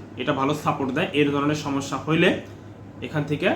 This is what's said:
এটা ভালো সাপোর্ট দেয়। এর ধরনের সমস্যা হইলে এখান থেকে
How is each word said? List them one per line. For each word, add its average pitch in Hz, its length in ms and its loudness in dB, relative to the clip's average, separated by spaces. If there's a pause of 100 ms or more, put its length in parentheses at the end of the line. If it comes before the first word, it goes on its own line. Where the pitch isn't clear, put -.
(160)
এটা 127 160 0
ভালো 135 220 2
সাপোর্ট 143 380 0
দেয়। 170 200 0
এর 143 180 4
ধরনের 143 240 2
সমস্যা 139 420 -2
হইলে 170 440 4 (600)
এখান 143 220 -2
থেকে 160 320 0